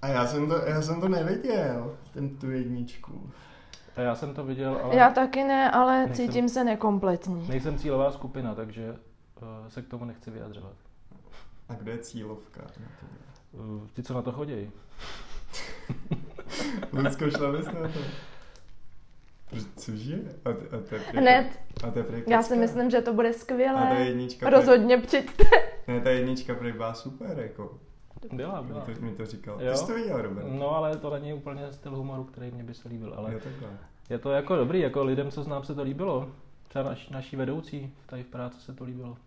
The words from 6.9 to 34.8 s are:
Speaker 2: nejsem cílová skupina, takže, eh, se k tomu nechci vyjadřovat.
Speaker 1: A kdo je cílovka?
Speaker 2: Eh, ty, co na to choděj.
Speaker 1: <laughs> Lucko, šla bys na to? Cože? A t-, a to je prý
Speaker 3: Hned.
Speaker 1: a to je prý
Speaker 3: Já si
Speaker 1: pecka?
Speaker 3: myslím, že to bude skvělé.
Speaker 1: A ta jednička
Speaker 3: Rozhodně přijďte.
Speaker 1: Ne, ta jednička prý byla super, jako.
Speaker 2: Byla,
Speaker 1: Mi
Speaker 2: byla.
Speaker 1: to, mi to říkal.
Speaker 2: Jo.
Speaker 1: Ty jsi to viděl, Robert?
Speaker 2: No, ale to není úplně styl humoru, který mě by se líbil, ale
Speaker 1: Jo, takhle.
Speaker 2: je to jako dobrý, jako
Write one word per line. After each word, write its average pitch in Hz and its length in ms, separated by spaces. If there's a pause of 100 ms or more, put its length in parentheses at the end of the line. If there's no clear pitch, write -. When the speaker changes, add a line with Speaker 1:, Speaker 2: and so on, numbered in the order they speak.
Speaker 2:
nejsem 135 300
cílová 139 340
skupina, 127 440
takže, 113 400 (460)
eh, 110 280
se 127 120
k 123 60
tomu 120 180
nechci 113 260
vyjadřovat. 104 420 (960)
Speaker 1:
A 120 40
kdo 104 180
je 117 60
cílovka? 107 640 (920)
Speaker 2:
Eh, 107 400
ty, 127 100
co 127 100
na 123 80
to 123 100
choděj. 127 400
Speaker 1:
<laughs> - 40 (2250)
Lucko, 139 360
šla 143 220
bys 160 140
na - 80 (140)
to? 156 120 (1800)
Cože? 123 440 (260)
A 113 80
t-, - 240
a 104 120
to 226 60
je 214 60
prý - 180
Speaker 3:
Hned. 254 400 (280)
Speaker 1:
a 233 40
to 240 80
je 233 60
prý 233 220
Speaker 3:
Já 226 160
si 226 60
Speaker 1:
pecka? 240 120
Speaker 3:
myslím, 240 280
že 233 120
to 233 120
bude 226 200
skvělé. 262 560
Speaker 1:
A 262 40
ta 254 60
jednička 123 500
Speaker 3:
Rozhodně 247 480
přijďte. - 460 (440)
Speaker 1:
Ne, 123 140
ta 131 80
jednička 127 460
prý 120 160
byla 113 220
super, 151 460
jako. 107 380 (560)
Speaker 2:
Byla, 151 280
Speaker 1:
Mi 127 60
Speaker 2:
byla. 113 140
Speaker 1:
to, 120 100 (100)
mi 117 100
to 110 140
říkal. 104 360
Speaker 2:
Jo. 127 100
Speaker 1:
Ty 135 60
jsi 156 100
to 233 60
viděl, 208 280
Robert? 101 280
Speaker 2:
No, 143 260
ale 156 220
to 151 120
není 147 240
úplně 143 400
styl 139 220
humoru, 135 280
který 123 280
mě 120 120
by 117 100
se - 160
líbil, 113 280
ale 110 160
Speaker 1:
Jo, 110 100
takhle. 135 260 (400)
Speaker 2:
je 120 100
to 139 120
jako 143 240
dobrý, 156 240
jako 139 240